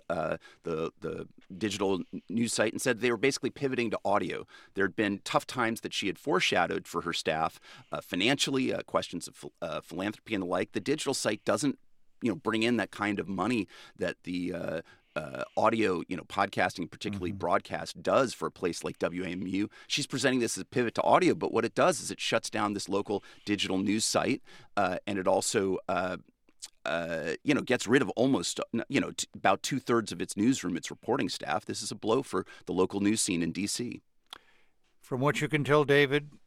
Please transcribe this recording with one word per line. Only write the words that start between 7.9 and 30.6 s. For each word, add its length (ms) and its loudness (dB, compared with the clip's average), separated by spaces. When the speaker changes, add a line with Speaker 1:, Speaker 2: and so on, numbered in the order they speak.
Speaker 1:
uh, 80 -6
financially, 720 0
uh, 100 -4
questions 460 -4
of 100 -20
ph-, 220 -16
uh, 220 -6
philanthropy 520 -6
and 80 -2
the 60 -4
like. 240 -2
The 80 -2
digital 340 -2
site 300 -2
doesn't, 340 0
you 80 2
know, 60 -2
bring 260 0
in 160 4
that 120 -2
kind 280 0
of 100 -6
money 400 0
that 260 -2
the, 300 -4
uh, 260 -4
uh, 280 -6
audio, 520 2
you 80 -4
know, 80 -10
podcasting, 680 0
particularly 400 -6
Speaker 2:
Mm-hmm. 80 -8
Speaker 1:
broadcast, 640 -2
does 320 2
for 140 -6
a 20 -4
place 320 -4
like 160 -6
W 260 -2
A 40 -4
M 180 -6
U. 220 0
She's 200 -2
presenting 340 2
this 160 0
as 60 -8
a 20 -10
pivot 320 0
to 60 2
audio, 320 6
but 180 -2
what 120 2
it 100 -4
does 260 4
is 100 -8
it 100 -8
shuts 300 0
down 220 0
this 160 -6
local 340 0
digital 340 0
news 260 2
site, 380 2
uh, 200 2
and 120 -2
it 100 2
also, 500 2
uh, 280 0
uh, 480 -2
you 100 4
know, 60 2
gets 260 0
rid 160 6
of 80 0
almost, 480 0
uh, 140 -4
n-, 160 -2
you 120 0
know, 120 -4
t-, 240 -6
about 260 2
two-thirds 480 0
of 100 -8
its 160 -6
newsroom, 400 0